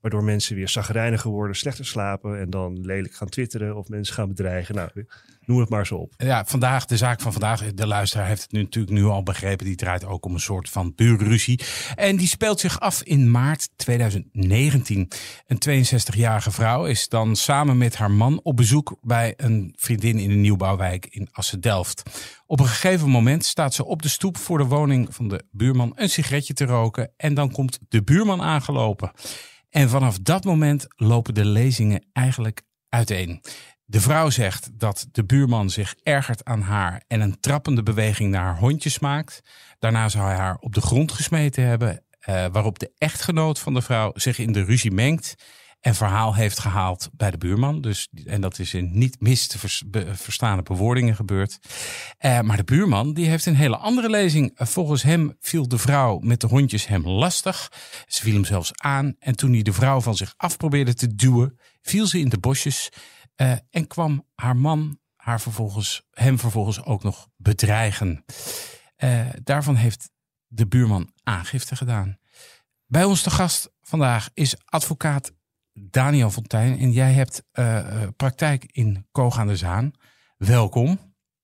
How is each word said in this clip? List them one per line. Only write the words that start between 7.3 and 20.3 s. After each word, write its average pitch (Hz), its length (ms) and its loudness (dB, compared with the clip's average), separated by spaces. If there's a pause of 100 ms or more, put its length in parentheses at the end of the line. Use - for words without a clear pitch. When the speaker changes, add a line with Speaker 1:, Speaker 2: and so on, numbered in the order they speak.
Speaker 2:
vandaag, 107 420 -2
de 107 120 -2
luisteraar 104 400 -2
heeft 101 160 -2
het - 100 -16
nu 107 100 0
natuurlijk 98 320 -4
nu 101 100 4
al 101 180 2
begrepen. 95 440 -4
Die 95 100 -4
draait 90 280 -4
ook 95 200 -8
om 90 100 -4
een 85 60 -4
soort 92 300 -6
van 87 240 -4
buurruzie. 113 680 4 (340)
En 196 220 2
die 180 120 0
speelt 214 320 0
zich 165 200 -2
af 190 220 -2
in 135 280 4
maart 131 460 2
tweeduizend 117 560 -2
negentien. 104 800 2 (360)
Een 117 120 -2
tweeënzestigjarige 117 920 2
vrouw 117 340 0
is 127 240 -2
dan 110 280 2
samen 139 420 2
met 120 180 2
haar 104 140 2
man 117 320 4
op 143 140 -2
bezoek 127 440 2
bij 117 360 0
een 110 420 0
vriendin 113 400 0
in 101 120 0